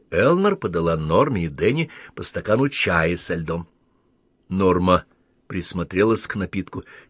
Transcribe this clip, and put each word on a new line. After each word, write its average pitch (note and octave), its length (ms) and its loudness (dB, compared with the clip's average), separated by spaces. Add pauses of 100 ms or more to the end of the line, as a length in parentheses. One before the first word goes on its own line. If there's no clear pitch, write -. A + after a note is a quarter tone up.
Элнер F3 460 2
подала E2 420 -2
Норме F2+ 480 2
и - 20 -4
Дэнни A2 440 0 (240)
по - 80 -10
стакану A2+ 460 0
чая F2 480 0
со - 180 -4
льдом. E2 320 -6 (800)
Норма F#2 560 2 (420)
присмотрелась F#2 800 0
к - 100 -10
напитку. F#2+ 480 -6 (260)